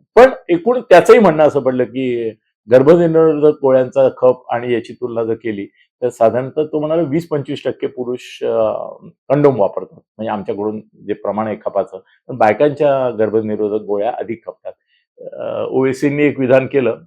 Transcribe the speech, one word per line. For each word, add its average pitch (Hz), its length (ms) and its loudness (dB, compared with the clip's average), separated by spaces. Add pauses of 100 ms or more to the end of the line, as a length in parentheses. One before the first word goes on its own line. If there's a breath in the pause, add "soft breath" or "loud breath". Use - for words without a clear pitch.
(140)
पण 254 160 8 (180)
एकूण 226 320 -2
त्याचंही 233 380 6
म्हणणं 160 240 4
असं 143 180 2
पडलं 127 240 0
की 120 460 -6 (400)
गर्भनिरोधक 156 920 4
गोळ्यांचा 131 460 2
खप 127 420 0
आणि 120 220 -4
याची 117 200 -4
तुलना 117 320 -6
जर 113 100 -4
केली 104 320 -8 (360)
तर 123 60 0
साधारणतः 123 560 -2
तो 151 160 -6
म्हणाला 160 220 -2
वीस 160 260 -4
पंचवीस 143 360 -6
टक्के - 220 -6
पुरुष, 123 580 -10
अं, 113 640 -4 (200)
कंडोम 139 320 2
वापरतात, 92 400 -6 (160)
म्हणजे 110 140 -8
आमच्याकडून 107 500 -8 (260)
जे 101 60 -4
प्रमाण 101 340 -6
आहे 104 180 -6
खपाचं, 95 360 -6 (280)
पण 135 80 -12
बायकांच्या 131 760 0
गर्भनिरोधक 107 760 -2
गोळ्या 101 340 -4
अधिक 107 280 -10
खपतात. - 260 -16 (480)
अं, 113 500 -10
ओवेसींनी 135 520 -2
एक 139 180 -2
विधान 131 260 2
केलं, 127 400 -2